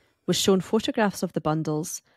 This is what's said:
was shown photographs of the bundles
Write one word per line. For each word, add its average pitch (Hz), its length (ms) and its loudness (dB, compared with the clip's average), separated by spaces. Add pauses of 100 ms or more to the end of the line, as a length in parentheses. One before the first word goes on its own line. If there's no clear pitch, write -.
(260)
was 180 120 0
shown 190 240 4
photographs 220 600 0
of 180 120 -4
the 165 80 -4
bundles 156 600 -2 (160)